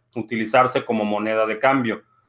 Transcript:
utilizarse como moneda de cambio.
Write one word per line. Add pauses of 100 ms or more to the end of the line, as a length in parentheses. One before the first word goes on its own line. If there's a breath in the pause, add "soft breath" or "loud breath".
(140)
utilizarse
como
moneda
de
cambio. (260)